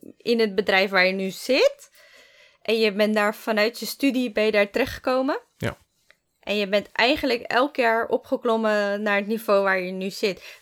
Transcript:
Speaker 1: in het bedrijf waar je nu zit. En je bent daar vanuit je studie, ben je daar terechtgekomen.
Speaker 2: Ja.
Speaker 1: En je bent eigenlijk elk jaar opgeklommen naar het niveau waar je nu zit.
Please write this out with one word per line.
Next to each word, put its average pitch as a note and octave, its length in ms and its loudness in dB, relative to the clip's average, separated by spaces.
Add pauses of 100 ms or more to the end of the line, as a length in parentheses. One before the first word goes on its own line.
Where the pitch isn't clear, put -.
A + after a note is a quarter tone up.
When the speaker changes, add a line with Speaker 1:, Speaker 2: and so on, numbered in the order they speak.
(180)
Speaker 1:
in A#3 220 0
het G#3 160 0
bedrijf G3 340 2
waar F#3 160 4
je F#3 80 2
nu F#3+ 160 -4
zit. F4+ 640 0 (680)
En A3 180 0
je G#3+ 140 2
bent G#3+ 220 2
daar G#3 200 0
vanuit G#3+ 440 -2
je A3+ 60 -10
studie, B3 460 -2
ben G#3+ 120 0
je A3 80 2
daar G#3 180 2
terechtgekomen. C4 720 -2 (160)
Speaker 2:
Ja. - 200 -6 (600)
Speaker 1:
En G3+ 180 -4
je G3+ 120 -2
bent G3+ 220 0
eigenlijk B3 500 0
elk C4 340 0
jaar A3+ 320 2
opgeklommen G#3+ 960 -2
naar G#3 140 0
het G3+ 120 -2
niveau G#3+ 360 2
waar F#3+ 160 0
je F3+ 120 -6
nu F#3+ 180 -6
zit. - 520 -6